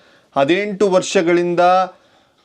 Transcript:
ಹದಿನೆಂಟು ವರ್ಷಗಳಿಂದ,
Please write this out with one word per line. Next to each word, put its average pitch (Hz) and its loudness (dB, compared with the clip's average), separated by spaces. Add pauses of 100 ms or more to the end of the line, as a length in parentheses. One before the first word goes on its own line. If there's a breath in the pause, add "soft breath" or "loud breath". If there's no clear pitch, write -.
(380 soft breath)
ಹದಿನೆಂಟು 196 0
ವರ್ಷಗಳಿಂದ, 175 0 (840 soft breath)